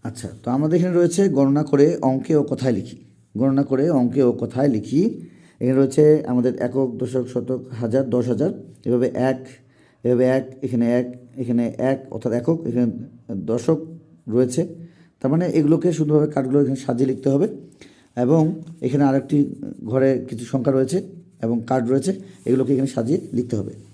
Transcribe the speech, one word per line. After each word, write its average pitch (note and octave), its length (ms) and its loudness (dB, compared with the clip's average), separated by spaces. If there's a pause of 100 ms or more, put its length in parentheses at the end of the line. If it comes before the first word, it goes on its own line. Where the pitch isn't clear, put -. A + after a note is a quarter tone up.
আচ্ছা, A2 240 -10 (120)
তো - 100 -10
আমাদের D3+ 260 0
এখানে F3 180 2
রয়েছে F3 340 4
গণনা C#3 360 2
করে C#3+ 220 4 (160)
অঙ্কে C3 340 0
ও D3 80 4
কথায় B2+ 300 0
লিখি, - 220 -6 (380)
গণনা C3+ 300 2
করে C3+ 260 0
অঙ্কে B2 320 2
ও B2 100 6
কথায় B2 360 0
লিখি। A#2+ 320 0 (600)
এখানে B2+ 180 2
রয়েছে C3+ 260 4 (220)
আমাদের B2 340 0
একক, B2+ 360 0
দশক, B2+ 320 -4
শতক, B2 320 -4 (120)
হাজার, A#2+ 380 0
দশ B2 160 0
হাজার, B2+ 240 0 (340)
এভাবে B2 220 0 (140)
এক, B2+ 200 0 (640)
এভাবে B2 220 4
এক, C3 180 2 (180)
এখানে A#2 280 -2
এক, B2 160 2 (300)
এখানে A#2+ 280 -2 (140)
এক, C3+ 200 0 (120)
অর্থাৎ A2 220 -4
একক, B2 340 0
এখানে B2 200 0 (580)
দশক A#2+ 340 0 (500)
রয়েছে। B2 340 0 (600)
তার C3 80 0
মানে D#3+ 220 2
এগুলোকে D#3 400 2
সুন্দরভাবে D3+ 400 2
কার্ডগুলো C3+ 280 0
এখানে C3+ 200 0
সাজিয়ে C3 300 0
লিখতে - 200 -2
হবে C#3+ 160 2 (680)
এবং C3+ 260 4 (400)
এখানে C3+ 220 0
আরেকটি C3+ 340 2 (460)
ঘরে C3 260 2 (160)
কিছু A#2 200 -12
সংখ্যা C3+ 260 -2
রয়েছে C3+ 260 0 (440)
এবং A#2 140 0 (100)
কার্ড C3 220 0
রয়েছে, C3+ 240 0 (320)
এগুলোকে B2+ 280 0
এখানে C3+ 180 0
সাজিয়ে B2 280 -2 (140)
লিখতে A#2+ 240 -4
হবে। G2+ 160 -6 (220)